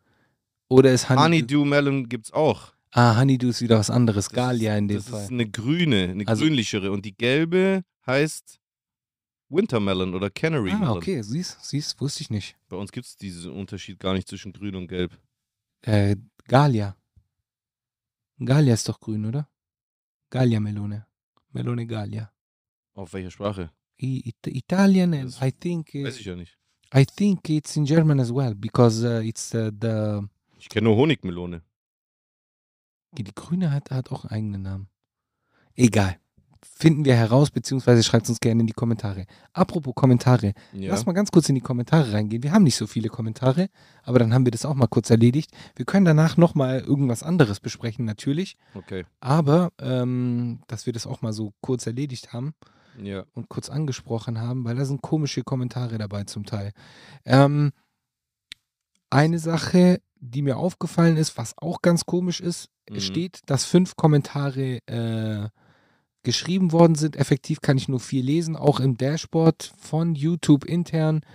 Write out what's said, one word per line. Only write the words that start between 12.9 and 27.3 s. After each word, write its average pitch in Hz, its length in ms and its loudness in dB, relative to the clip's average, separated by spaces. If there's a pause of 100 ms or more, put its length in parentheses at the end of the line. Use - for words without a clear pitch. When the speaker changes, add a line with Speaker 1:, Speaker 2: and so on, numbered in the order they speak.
Speaker 2:
gibt's - 260 -14
diesen 87 360 -14
Unterschied 95 480 -14
gar 95 140 -4
nicht 92 140 -4
zwischen 98 240 -16
grün 98 220 -12
und 92 140 -10
gelb. 90 280 -6 (640)
Speaker 1:
Äh, 101 340 2 (300)
Galia. 117 500 2 (1500)
Galia 131 300 4
ist - 140 -2
doch - 120 -8
grün, 107 240 -6
oder? 127 240 -6 (800)
Galia-Melone. 104 760 -2 (460)
Melone 120 340 -6
Gallia. 110 440 -10 (640)
Speaker 2:
Auf 95 180 -16
welcher 92 180 -10
Sprache? 95 400 -6 (300)
Speaker 1:
I-, 127 280 -6
It-, - 180 -16
Italian 185 680 2
and 135 120 -6
Speaker 2:
Das 123 160 -10
Speaker 1:
I 131 100 0
think, 170 420 -8
uh, 139 100 -8
Speaker 2:
weiß 123 140 -10
ich 101 80 -16
ja 90 100 -8
nicht. 87 220 -16 (360)
Speaker 1:
I 135 120 6
think 202 420 -2